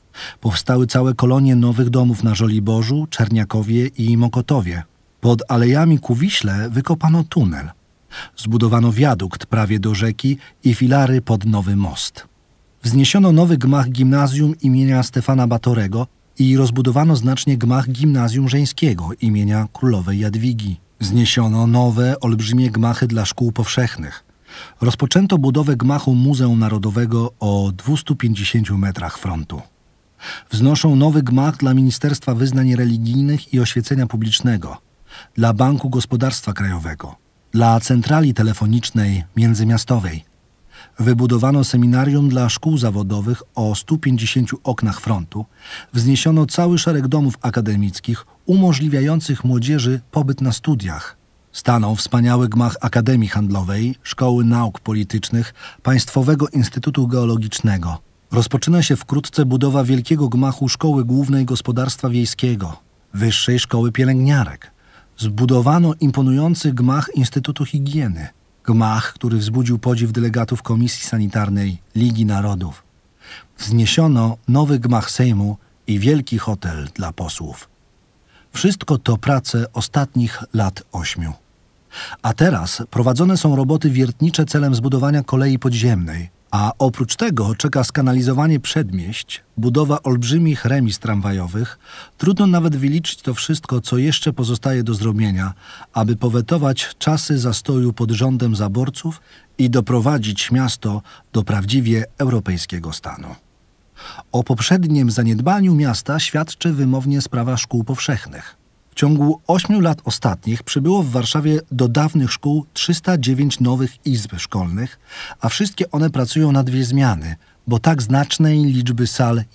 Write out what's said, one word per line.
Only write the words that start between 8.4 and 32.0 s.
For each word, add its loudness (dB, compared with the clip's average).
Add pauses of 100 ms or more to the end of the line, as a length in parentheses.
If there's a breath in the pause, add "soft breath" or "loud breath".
wiadukt 0
prawie 0
do 0
rzeki -2 (260 loud breath)
i 4
filary 2
pod 0
nowy 0
most. -6 (560)
Wzniesiono 4
nowy 6
gmach 2
gimnazjum 2
imienia 2
Stefana 0
Batorego 0 (320)
i 4
rozbudowano 2
znacznie 0
gmach 0
gimnazjum 0
żeńskiego 0 (120)
imienia 0
królowej -2
Jadwigi. -4 (200)
Wzniesiono 0
nowe, 2
olbrzymie 0
gmachy 0
dla -2
szkół -2
powszechnych. -4 (580 loud breath)
Rozpoczęto 2
budowę 2
gmachu 0
Muzeum 2
Narodowego 0
o 0
dwustu -2
pięćdziesięciu -2
metrach -4
frontu. -8 (920 loud breath)
Wznoszą 4
nowy 4
gmach 2
dla 0
Ministerstwa 0